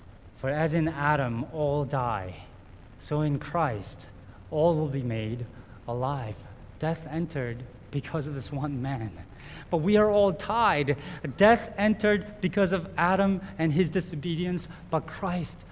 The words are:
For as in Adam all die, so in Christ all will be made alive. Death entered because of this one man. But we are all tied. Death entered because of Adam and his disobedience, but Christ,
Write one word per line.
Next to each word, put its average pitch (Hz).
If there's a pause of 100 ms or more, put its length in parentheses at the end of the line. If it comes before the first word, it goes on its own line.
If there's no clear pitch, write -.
(380)
For 131
as 156
in 156
Adam 143
all 147
die, 117 (640)
so 151
in 147
Christ 131 (460)
all 160
will 151
be 135
made 117 (400)
alive. 123 (440)
Death 160
entered 131 (300)
because 147
of 151
this 139
one 143
man. 127 (580)
But 170
we 190
are 214
all 202
tied. 160 (400)
Death 220
entered 208
because 190
of 180
Adam 185 (200)
and 160
his 165
disobedience, 175 (220)
but 160
Christ, -